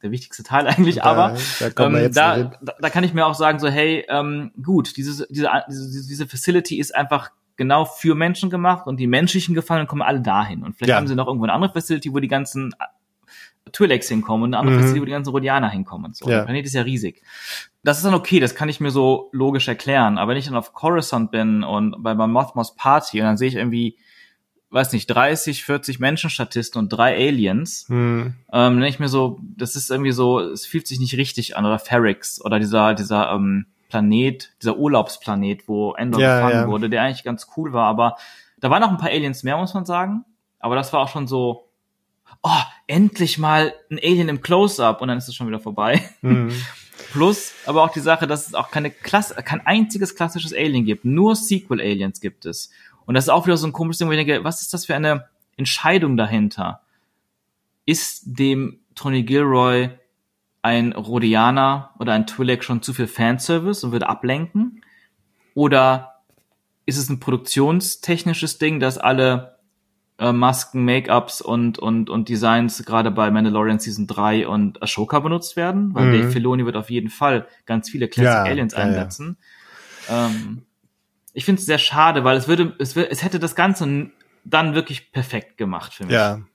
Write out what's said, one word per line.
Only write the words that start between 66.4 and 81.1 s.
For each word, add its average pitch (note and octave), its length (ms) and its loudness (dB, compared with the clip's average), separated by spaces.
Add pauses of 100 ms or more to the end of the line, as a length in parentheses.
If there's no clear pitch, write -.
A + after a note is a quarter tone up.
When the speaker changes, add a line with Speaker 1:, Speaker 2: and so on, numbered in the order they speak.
Speaker 1:
ist C3+ 120 -4
es C3+ 120 -4
ein C3+ 120 -4
produktionstechnisches E3 1400 0
Ding, D#3 240 0
dass C3 160 0
alle, B2+ 600 2 (600)
äh, A#2+ 160 2
Masken, B2+ 500 2
Make-ups B2 560 0
und, A#2 400 -2
und, A2 300 0
und A2 180 -2
Designs A#2 580 0
gerade A2+ 240 0
bei G#2+ 220 2
Mandalorian G#2+ 480 2
Season G#2 260 -6
drei G#2+ 440 0
und G#2 340 0
Ashoka A2 380 -2
benutzt E3 340 -4
werden? F#3 400 -2
Weil B2+ 120 4
Speaker 2:
Mhm. B2+ 40 6
Speaker 1:
Dave A#2+ 200 4
Filoni B2+ 340 0
wird A#2 100 -4
auf G#2+ 140 -6
jeden A2+ 200 -4
Fall C3 380 0 (180)
ganz A2+ 240 -4
viele A#2+ 200 -4
Classic B2 240 4
Speaker 2:
Ja, G#2 100 2
Speaker 1:
Aliens A#2 300 -2
Speaker 2:
ja, - 60 -4
ja. G2+ 60 0
Speaker 1:
einsetzen. G#2 520 -4 (720)
Ähm, A2+ 560 -4 (640)